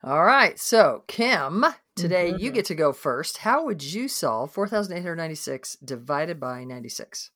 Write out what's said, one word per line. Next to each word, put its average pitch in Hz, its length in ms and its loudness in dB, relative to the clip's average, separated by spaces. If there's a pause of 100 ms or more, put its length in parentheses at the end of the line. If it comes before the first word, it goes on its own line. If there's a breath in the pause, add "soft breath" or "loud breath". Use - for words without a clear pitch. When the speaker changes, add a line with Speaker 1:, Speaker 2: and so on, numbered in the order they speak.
Speaker 1:
All 147 220 4
right. 240 340 6
So, 175 480 4
Kim, 208 580 0 (300)
today 175 320 2
you 175 60 0
Speaker 2:
Mm-hmm. 214 220 -4
Speaker 1:
get 220 100 0
to 165 100 -4
go 151 160 2
first. 135 460 -4
How 269 260 0
would 208 180 -4
you 196 280 -6
solve 123 420 -2
four 202 160 -2
thousand 202 300 -2
eight 180 60 -6
hundred 175 120 -6
ninety-six 156 600 -8
divided 143 600 -4
by 127 280 -8
ninety-six? - 720 -12